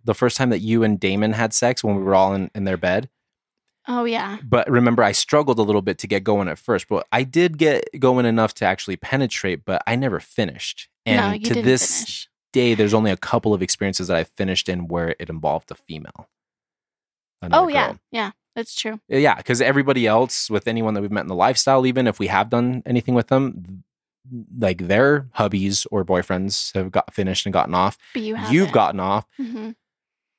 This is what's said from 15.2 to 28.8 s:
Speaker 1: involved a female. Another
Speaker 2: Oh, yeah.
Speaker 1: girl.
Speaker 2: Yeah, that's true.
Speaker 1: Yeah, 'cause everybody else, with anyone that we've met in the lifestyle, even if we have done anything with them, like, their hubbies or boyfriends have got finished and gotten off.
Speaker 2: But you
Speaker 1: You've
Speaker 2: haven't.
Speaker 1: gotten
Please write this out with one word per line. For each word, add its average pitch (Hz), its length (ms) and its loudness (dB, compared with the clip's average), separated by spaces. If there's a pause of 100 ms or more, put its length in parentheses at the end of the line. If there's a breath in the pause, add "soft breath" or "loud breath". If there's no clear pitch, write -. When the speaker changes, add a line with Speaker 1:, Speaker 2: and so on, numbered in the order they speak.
Speaker 1:
involved 78 400 -6
a 78 60 -14
female. - 540 -18 (1120)
Another 330 240 2
Speaker 2:
Oh, - 20 -2
yeah. 277 200 0
Speaker 1:
girl. - 120 -10 (120)
Speaker 2:
Yeah, 208 200 -6 (240)
that's 233 200 -10
true. 220 320 -8
Speaker 1:
Yeah, 135 340 2
'cause 123 200 0
everybody 131 460 2
else, 117 420 2
with 104 180 -2
anyone 113 280 -2
that 98 60 -2
we've 101 100 -4
met 104 100 -2
in 69 60 -8
the 92 80 -6
lifestyle, 110 500 2
even 127 220 2
if 104 120 -2
we 101 80 -2
have 101 220 0
done 123 360 -2
anything 123 280 0
with 120 140 2
them, 95 560 -4 (760)
like, 92 300 -2
their 135 340 4 (160)
hubbies 98 540 0
or 101 120 0
boyfriends 92 720 -2
have 95 180 -4
got - 220 -2
finished 95 320 -2
and 98 80 -6
gotten 85 200 0
off. 92 240 2 (160)
Speaker 2:
But 240 100 -6
you 214 120 -6
Speaker 1:
You've 165 320 2
Speaker 2:
haven't. 143 60 -6
Speaker 1:
gotten 101 260 2